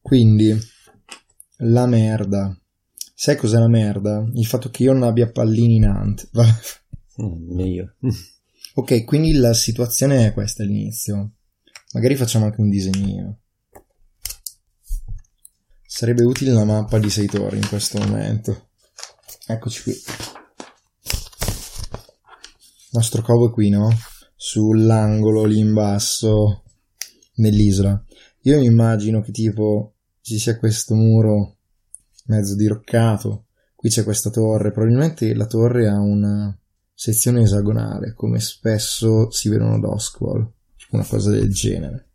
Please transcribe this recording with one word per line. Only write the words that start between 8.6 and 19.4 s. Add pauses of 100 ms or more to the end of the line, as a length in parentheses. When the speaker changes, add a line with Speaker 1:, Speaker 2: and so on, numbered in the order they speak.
Speaker 1:
Ok,
quindi
la
situazione
è
questa
all'inizio. (600)
Magari
facciamo
anche
un
disegnino. (2500)
Sarebbe
utile
la
mappa
di
Seitori
in
questo
momento. (760)